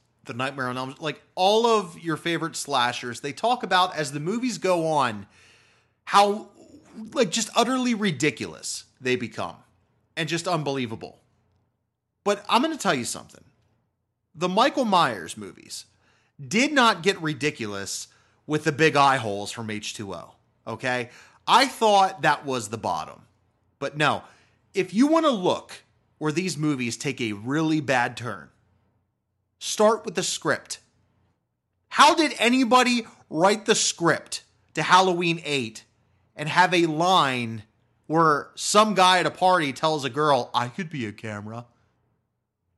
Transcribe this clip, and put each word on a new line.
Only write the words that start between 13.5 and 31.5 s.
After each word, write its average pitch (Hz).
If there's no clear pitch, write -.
The 175
Michael 247
Myers 135
movies -
did 208
not 226
get 190
ridiculous 120
with 151
the 160
big 151
eye 139
holes 101
from 113
H 104
two 98
O, -
okay? 123
I 233
thought 202
that 147
was 123
the 110
bottom. 78
But 139
no, 135
if 185
you 247
wanna 320
look 180
where 151
these 165
movies 135
take -
a 110
really 151
bad 123
turn, 101
start 220
with 185
the 185
script. -